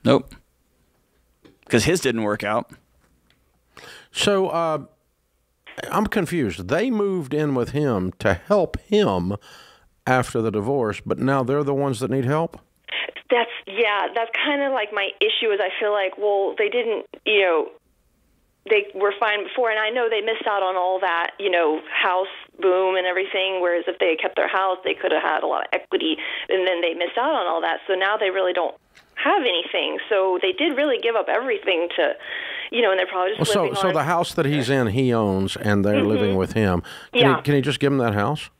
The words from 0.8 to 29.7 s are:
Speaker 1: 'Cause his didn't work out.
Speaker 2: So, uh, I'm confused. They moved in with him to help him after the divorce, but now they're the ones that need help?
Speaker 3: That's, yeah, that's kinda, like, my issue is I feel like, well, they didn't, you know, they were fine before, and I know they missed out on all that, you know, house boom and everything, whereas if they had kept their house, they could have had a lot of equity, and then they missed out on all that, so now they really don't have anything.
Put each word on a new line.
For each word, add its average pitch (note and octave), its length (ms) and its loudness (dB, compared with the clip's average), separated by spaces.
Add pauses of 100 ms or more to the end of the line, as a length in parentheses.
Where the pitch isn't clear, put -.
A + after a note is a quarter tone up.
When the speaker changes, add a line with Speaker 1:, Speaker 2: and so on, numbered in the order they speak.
Speaker 1:
'Cause A2+ 160 4
his E3+ 160 2
didn't A2+ 240 0
work G#2 200 0
out. G#2 280 -2 (1400)
Speaker 2:
So, F#3+ 380 2
uh, D#3+ 280 -2 (1120)
I'm G#3 160 0
confused. A#2 600 -2
They F3+ 220 0
moved F#3+ 440 -2
in D3 220 0
with A#2+ 160 0
him A#2 480 0
to G2+ 140 4
help F#3 480 0
him G2+ 540 0 (720)
after B2+ 340 2
the A2 100 0
divorce, G#2+ 540 -2
but G#2 120 -2
now C3+ 260 2
they're C#3 200 0
the C#3 100 0
ones C3+ 260 -2
that B2+ 120 -2
need C3 140 0
help? D#3 340 -2 (720)
Speaker 3:
That's, A#3+ 180 2 (160)
yeah, G3+ 480 0
that's A3+ 160 -2 (160)
kinda, C#4+ 240 0
like, G#3+ 240 -4
my G3 160 -2 (100)
issue A3 320 0
is G3+ 80 0
I F#3+ 100 0 (100)
feel G#3 120 0
like, G3 260 -2
well, G3 400 0
they G#3+ 120 0
didn't, A3+ 360 -2 (200)
you G#3 160 4
know, E3+ 280 2 (1000)
they G#3 260 2
were G3+ 240 0
fine G#3 240 0
before, A#3+ 260 0
and G#3+ 100 0
I G#3+ 100 -2
know A#3 200 0
they A3 120 0
missed A3 260 -2
out G3+ 160 0
on F#3 120 0
all F#3 240 0
that, E3+ 400 0
you G3 100 -2
know, D#3+ 320 2 (100)
house F#3 420 0 (260)
boom F#3 360 4
and F3+ 100 0
everything, F#3+ 560 -2
whereas F3 260 0
if F3+ 120 -6
they F#3 120 4
had D#3+ 80 0
kept - 160 -4
their - 120 0
house, F#3+ 360 0
they E3+ 100 0
could F#3 180 -2
have D#3+ 100 2
had D#3+ 220 0
a E3 40 -2
lot - 140 -2
of - 120 -6
equity, D#3+ 440 -2 (320)
and F#3 180 2
then F3 140 0
they E3+ 120 0
missed F3 240 -4
out C#4 160 0
on G3+ 140 0
all E3+ 140 0
that, E3 260 -2
so G3 60 0
now G3 240 0
they G#3 120 0
really F#3 240 0
don't E3+ 220 -2 (400)
have F4+ 260 2
anything. E3+ 560 -2 (120)